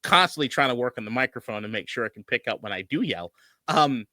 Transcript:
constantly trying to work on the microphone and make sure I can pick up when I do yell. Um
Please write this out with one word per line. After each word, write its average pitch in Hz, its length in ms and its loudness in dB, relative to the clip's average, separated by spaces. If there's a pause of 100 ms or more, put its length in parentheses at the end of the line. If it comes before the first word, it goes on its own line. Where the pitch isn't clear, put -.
constantly 175 440 4
trying 135 220 2
to 127 60 0
work 120 220 -2
on 113 80 -8
the 107 60 -10
microphone 120 520 -4
and 107 100 -8
make 107 160 -6
sure 120 160 -4
I 110 40 -2
can 107 140 -20
pick - 240 -4
up 110 140 -2
when 107 100 -8
I 95 120 -6
do 139 180 -2
yell. 90 320 -4 (340)
Um 143 460 2